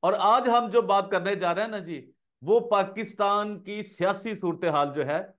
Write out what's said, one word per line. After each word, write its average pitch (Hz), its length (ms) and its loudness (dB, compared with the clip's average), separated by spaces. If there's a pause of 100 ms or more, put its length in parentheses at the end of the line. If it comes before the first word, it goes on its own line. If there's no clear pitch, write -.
और 185 100 2
आज 226 340 4
हम 233 220 2
जो 226 120 4
बात 196 300 2
करने 196 240 0
जा 175 160 -2
रहे 196 140 -2
हैं 220 60 -10
ना 208 80 -8
जी, 165 340 -14 (300)
वो 208 160 4
पाकिस्तान 202 1000 0
की 208 240 -10
सियासी 196 520 -4
सूरत 175 300 -4
हाल 147 240 2
जो 139 140 -4
है 151 360 -4